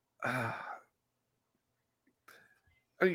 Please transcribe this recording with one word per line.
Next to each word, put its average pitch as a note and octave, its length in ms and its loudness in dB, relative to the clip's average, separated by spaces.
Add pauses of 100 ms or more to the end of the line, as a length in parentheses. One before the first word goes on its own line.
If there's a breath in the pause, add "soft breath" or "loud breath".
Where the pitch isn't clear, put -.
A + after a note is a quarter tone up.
(240)
Uh, B2 280 0 (2500 loud breath)
I F3+ 40 8
mean, F#3 100 6